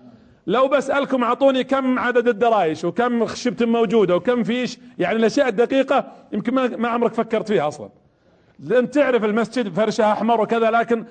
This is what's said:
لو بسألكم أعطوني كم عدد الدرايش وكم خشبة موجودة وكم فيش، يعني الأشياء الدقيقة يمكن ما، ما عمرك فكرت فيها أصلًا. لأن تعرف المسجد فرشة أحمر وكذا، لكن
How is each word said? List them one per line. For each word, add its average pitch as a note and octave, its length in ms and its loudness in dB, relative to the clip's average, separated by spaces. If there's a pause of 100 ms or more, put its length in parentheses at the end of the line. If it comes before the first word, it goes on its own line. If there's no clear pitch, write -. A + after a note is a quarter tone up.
(460)
لو A#3+ 220 2
بسألكم C4+ 560 0
أعطوني B3+ 400 2
كم B3+ 340 0
عدد A#3+ 300 0
الدرايش G3+ 560 0
وكم A#3 420 0
خشبة A#3 400 -4
موجودة A3+ 500 2
وكم B3 260 0
فيش، A#3+ 360 -4 (200)
يعني F3+ 200 -2
الأشياء A3+ 300 2
الدقيقة B3 640 0 (200)
يمكن G#3+ 220 -4
ما، C4 120 0
ما A#3 220 -4
عمرك A#3 260 0
فكرت A3 340 -2
فيها E3 200 0
أصلًا. A2 200 -10 (680)
لأن A#3 320 0
تعرف A#3+ 340 2
المسجد A3 500 -2
فرشة G#3+ 380 0
أحمر A3+ 280 0
وكذا، A3+ 300 0
لكن A#3 400 0